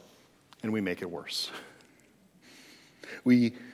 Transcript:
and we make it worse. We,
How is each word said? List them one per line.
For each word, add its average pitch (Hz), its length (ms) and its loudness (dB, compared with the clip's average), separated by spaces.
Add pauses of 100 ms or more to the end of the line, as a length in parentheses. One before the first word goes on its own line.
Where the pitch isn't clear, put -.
(640)
and 110 100 -2
we 110 80 0
make 90 200 -2
it 90 100 -6
worse. - 400 -8 (1700)
We, 123 300 6 (220)